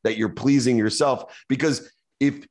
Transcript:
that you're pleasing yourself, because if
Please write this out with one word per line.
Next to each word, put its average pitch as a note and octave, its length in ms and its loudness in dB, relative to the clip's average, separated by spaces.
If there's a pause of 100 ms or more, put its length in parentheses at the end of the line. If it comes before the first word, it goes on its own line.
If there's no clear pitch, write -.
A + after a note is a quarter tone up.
that A2+ 120 0
you're A2 140 -2
pleasing B2+ 480 2
yourself, B2 720 -2
because C3+ 400 -2 (280)
if C#3+ 320 -2